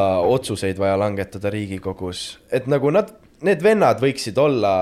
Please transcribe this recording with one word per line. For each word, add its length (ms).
otsuseid 500
vaja 200
langetada 520
Riigikogus. 960
Et 200
nagu 240
nad, 200
need 200
vennad 360
võiksid 400
olla, 440